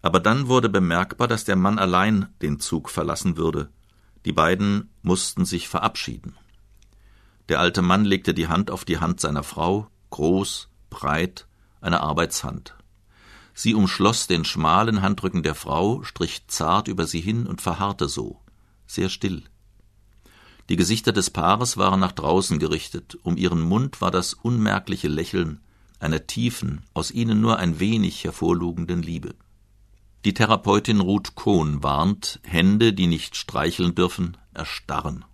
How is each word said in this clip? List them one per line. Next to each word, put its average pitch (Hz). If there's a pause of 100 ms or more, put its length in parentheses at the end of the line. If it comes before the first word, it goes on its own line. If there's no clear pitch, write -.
aber 87
dann 120
wurde 123
bemerkbar, 92
dass 117
der 98
Mann 98
allein 95 (140)
den 73
Zug -
verlassen 78
würde. 76 (560)
Die -
beiden 202 (140)
mussten -
sich 87
verabschieden. - (1120)
Der 76
alte 90
Mann 95
legte 95
die 82
Hand 92
auf 90
die 80
Hand 85
seiner 73
Frau, 92 (220)
groß, 92 (200)
breit, 78 (320)
eine 85
Arbeitshand. 73 (800)
Sie 110
umschloss 98
den 82
schmalen 95
Handrücken 92
der 78
Frau, 92
strich -
zart 90
über 87
sie 82
hin 110
und -
verharrte 95
so, 64 (480)
sehr 92
still. - (1300)
Die 85
Gesichter 101
des 98
Paares 104
waren 95
nach 90
draußen 82
gerichtet, -
um 87
ihren 85
Mund 107
war 90
das 90
unmerkliche 104
Lächeln 80 (400)
einer -
tiefen, 113 (120)
aus -
ihnen 113
nur 113
ein 82
wenig 104
hervorlugenden 85
Liebe. 82 (920)
Die 196
Therapeutin 104
Ruth 98
Kohn 76
warnt, 78
Hände, 101
die 92
nicht 80
streicheln 85
dürfen, 90 (160)
erstarren. -